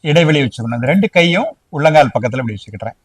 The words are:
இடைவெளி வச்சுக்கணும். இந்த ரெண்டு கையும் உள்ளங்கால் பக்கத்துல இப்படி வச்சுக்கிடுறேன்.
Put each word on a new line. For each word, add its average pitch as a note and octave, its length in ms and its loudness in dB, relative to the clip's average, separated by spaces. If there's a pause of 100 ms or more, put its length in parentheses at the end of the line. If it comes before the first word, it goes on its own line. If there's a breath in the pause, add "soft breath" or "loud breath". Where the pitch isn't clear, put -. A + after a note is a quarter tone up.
இடைவெளி D#3 340 4
வச்சுக்கணும். A#2 340 -6
இந்த B2 160 -2
ரெண்டு G3+ 140 2 (100)
கையும் F3 320 0 (260)
உள்ளங்கால் D3+ 380 2
பக்கத்துல B2 300 -4
இப்படி A2 140 -8
வச்சுக்கிடுறேன். G#2 480 -14